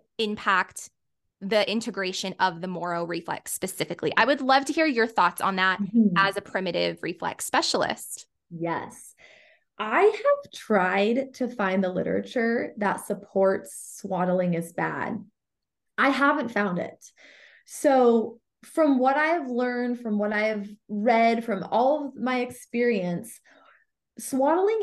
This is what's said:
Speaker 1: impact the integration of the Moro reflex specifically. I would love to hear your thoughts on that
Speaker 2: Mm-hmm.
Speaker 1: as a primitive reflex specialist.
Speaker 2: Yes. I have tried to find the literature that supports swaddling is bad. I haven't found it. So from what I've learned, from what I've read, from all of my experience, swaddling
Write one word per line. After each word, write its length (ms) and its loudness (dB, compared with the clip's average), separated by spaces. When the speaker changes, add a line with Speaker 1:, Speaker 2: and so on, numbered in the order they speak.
Speaker 1:
impact 720 -2
the 300 0
integration 680 -4
of 200 0
the 80 -6
Moro 380 -4
reflex 460 -6
specifically. 680 -4
I 80 6
would 160 2
love 240 2
to 80 -2
hear 140 2
your 180 2
thoughts 360 0
on 160 0
that 220 2
Speaker 2:
Mm-hmm. 380 4
Speaker 1:
as 200 4
a 40 -4
primitive 640 -2
reflex 420 -6
specialist. 800 -2
Speaker 2:
Yes. 640 -8
I 200 0
have 520 2
tried 840 0
to 120 -4
find 340 0
the 80 0
literature 920 -2
that 280 -2
supports 960 -2
swaddling 520 0
is 200 -4
bad. 500 -6
I 120 4
haven't 420 0
found 280 -2
it. 260 -10
So 760 4
from 360 2
what 160 4
I've 340 0
learned, 520 -2
from 180 -2
what 140 -2
I've 340 -2
read, 560 2
from 180 -4
all 460 0
of 80 -16
my 240 -2
experience, 1000 -2
swaddling 640 2